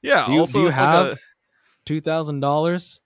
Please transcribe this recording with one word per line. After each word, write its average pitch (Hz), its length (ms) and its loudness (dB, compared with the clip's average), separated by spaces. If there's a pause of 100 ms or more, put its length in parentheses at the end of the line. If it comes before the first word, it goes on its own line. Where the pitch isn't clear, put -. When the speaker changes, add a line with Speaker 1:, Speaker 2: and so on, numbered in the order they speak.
Speaker 1:
Yeah, 214 240 0
Speaker 2:
Do 113 60 -2
you, 151 80 4
Speaker 1:
also, 165 140 0
Speaker 2:
do 151 80 2
you 175 80 4
Speaker 1:
it's 131 80 -2
like 135 100 2
Speaker 2:
have 170 200 4
Speaker 1:
a 135 100 -6 (680)
Speaker 2:
two 151 140 -6
thousand 151 400 -4
dollars? 156 680 -2